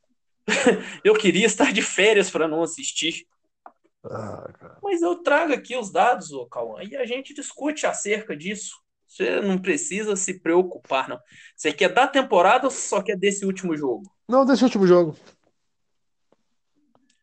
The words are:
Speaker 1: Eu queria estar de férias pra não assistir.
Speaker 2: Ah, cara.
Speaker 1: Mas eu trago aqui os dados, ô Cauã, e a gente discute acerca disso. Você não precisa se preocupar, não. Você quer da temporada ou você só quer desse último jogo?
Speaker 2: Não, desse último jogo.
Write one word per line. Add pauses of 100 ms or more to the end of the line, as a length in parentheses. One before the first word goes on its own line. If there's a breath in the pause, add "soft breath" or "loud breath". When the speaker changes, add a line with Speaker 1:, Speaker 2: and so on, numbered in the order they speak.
(1040 loud breath)
Speaker 1:
Eu
queria
estar
de
férias
pra
não
assistir. (760)
Speaker 2:
Ah,
cara.
Speaker 1:
Mas
eu
trago
aqui
os
dados,
ô
Cauã,
e
a
gente
discute
acerca
disso. (300)
Você
não
precisa
se
preocupar,
não. (380 soft breath)
Você
quer
da
temporada
ou
você
só
quer
desse
último
jogo? (260)
Speaker 2:
Não,
desse
último
jogo. (2000)